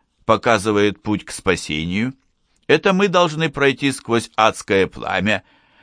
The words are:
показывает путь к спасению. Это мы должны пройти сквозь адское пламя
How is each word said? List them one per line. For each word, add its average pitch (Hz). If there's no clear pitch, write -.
показывает 104
путь 104
к -
спасению. 90
Это 185
мы 202
должны 165
пройти 139
сквозь 117
адское 101
пламя 98